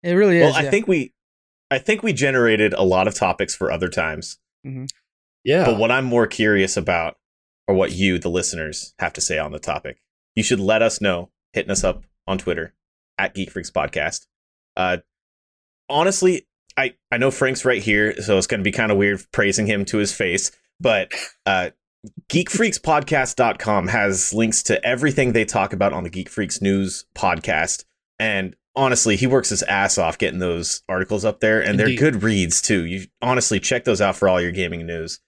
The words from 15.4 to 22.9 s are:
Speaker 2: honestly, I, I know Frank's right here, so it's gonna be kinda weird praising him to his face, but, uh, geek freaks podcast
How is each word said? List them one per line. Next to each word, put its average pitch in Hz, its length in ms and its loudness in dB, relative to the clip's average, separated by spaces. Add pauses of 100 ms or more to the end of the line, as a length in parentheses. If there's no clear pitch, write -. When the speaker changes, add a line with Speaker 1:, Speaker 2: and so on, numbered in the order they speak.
Speaker 2:
honestly, 180 580 2 (300)
I, 135 180 -2 (160)
I 120 60 0
know 131 140 2
Frank's 131 340 -2
right 123 180 2
here, 107 380 2
so 101 180 2
it's 92 80 0
gonna 104 160 -4
be 98 100 0
kinda 110 220 0
weird 101 260 2 (120)
praising 101 340 0
him 101 200 0
to 107 120 -2
his 104 140 0
face, 92 380 -2 (300)
but, 107 300 0 (360)
uh, 92 240 0 (580)
geek 175 220 0
freaks 226 280 0
podcast 147 560 0